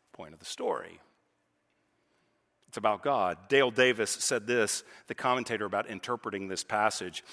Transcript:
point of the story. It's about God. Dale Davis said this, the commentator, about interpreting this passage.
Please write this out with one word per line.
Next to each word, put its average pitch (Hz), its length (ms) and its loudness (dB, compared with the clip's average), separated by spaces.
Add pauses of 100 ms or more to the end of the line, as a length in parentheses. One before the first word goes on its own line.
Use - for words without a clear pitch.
(120)
point 80 220 -18
of 80 60 -20
the - 60 -20
story. 85 540 -6 (1700)
It's - 100 -12
about 107 260 0
God. 101 340 0 (120)
Dale 139 200 6
Davis 113 500 4
said 110 280 -2
this, 120 360 2 (240)
the 120 60 -6
commentator, 123 520 0
about 101 220 -2
interpreting 101 600 -6
this 92 160 -6
passage. 107 680 0